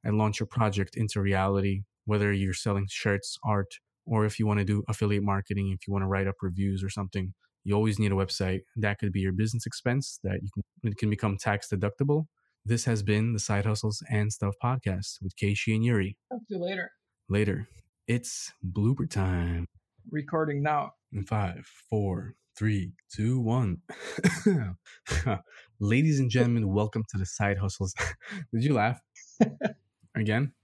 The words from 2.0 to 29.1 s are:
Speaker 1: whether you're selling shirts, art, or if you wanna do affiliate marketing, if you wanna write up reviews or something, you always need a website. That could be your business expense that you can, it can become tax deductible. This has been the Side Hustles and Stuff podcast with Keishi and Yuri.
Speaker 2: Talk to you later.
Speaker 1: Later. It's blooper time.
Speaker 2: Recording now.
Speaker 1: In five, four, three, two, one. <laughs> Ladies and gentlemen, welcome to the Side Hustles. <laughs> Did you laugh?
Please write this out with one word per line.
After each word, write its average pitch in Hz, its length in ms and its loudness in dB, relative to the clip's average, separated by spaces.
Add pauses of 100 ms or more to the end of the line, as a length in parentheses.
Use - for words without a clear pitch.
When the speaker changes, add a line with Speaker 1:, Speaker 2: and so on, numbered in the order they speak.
Speaker 1:
whether 104 280 2
you're 95 200 0
selling 98 360 0
shirts, - 540 -2
art, 101 320 0 (300)
or 107 200 2
if 104 140 -2
you 107 80 2
wanna 104 180 2
do 104 220 0
affiliate 104 360 0
marketing, 98 480 0
if 92 160 -6
you 98 60 -2
wanna 95 140 0
write 98 200 2
up 98 140 -4
reviews 95 420 -2
or 95 60 -4
something, 98 440 -4 (320)
you 101 80 2
always 104 240 4
need 104 140 2
a 98 40 2
website. 95 440 0 (160)
That 104 240 -2
could 101 140 -2
be 98 80 0
your 95 100 0
business 110 340 -2
expense 123 580 -2
that 95 200 -2
you 101 100 -8
can, 101 100 -6 (280)
it 101 60 -6
can 107 120 0
become 104 280 0
tax 104 340 -2
deductible. 139 540 0 (400)
This 113 180 0
has 110 180 2
been 107 300 2
the 110 80 0
Side 101 260 0
Hustles 107 460 -2
and 107 220 2
Stuff 101 280 -2
podcast 113 600 -2
with 95 160 -6
Keishi 104 360 0
and 110 120 2
Yuri. 107 320 2 (120)
Speaker 2:
Talk 254 200 -8
to 208 60 -6
you 175 40 -4
later. 180 320 -4 (380)
Speaker 1:
Later. 101 400 0 (360)
It's - 460 -4 (100)
blooper 104 480 0
time. 87 560 0 (460)
Speaker 2:
Recording 151 500 -2
now. 147 300 0 (220)
Speaker 1:
In 98 120 -4
five, 101 400 -2 (240)
four, 101 460 -2 (220)
three, 101 340 0 (240)
two, 120 240 0
one. 113 380 0 (680)
<laughs> 120 300 2 (1040)
Ladies 135 400 4
and 127 100 2
gentlemen, 120 440 2
welcome 107 380 0
to 104 60 -2
the 95 80 0
Side 101 320 0
Hustles. 95 360 -2 (300)
<laughs> 185 300 -12
Did 117 120 0
you 147 80 4
laugh? 117 260 2 (560)